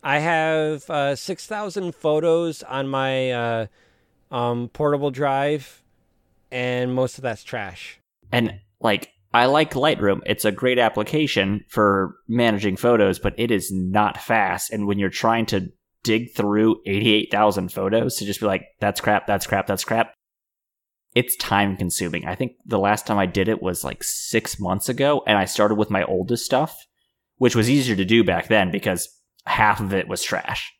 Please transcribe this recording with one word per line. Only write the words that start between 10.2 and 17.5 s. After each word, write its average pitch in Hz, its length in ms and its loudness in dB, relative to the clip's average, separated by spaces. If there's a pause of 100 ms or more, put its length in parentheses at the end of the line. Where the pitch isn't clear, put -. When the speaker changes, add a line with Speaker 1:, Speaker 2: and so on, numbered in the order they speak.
Speaker 2:
It's - 200 -2
a 107 60 2
great 123 280 0
application 107 880 0
for 98 480 2 (120)
managing 107 500 0
photos, 110 420 4
but 98 180 -2
it 117 140 0
is 98 200 0
not 95 500 0
fast. 98 500 0
And 107 160 -4
when 101 100 0
you're 98 120 0
trying 113 380 0
to 95 220 -2 (340)
dig 117 300 0
through 107 520 2
eighty-eight 104 440 2
thousand 101 440 0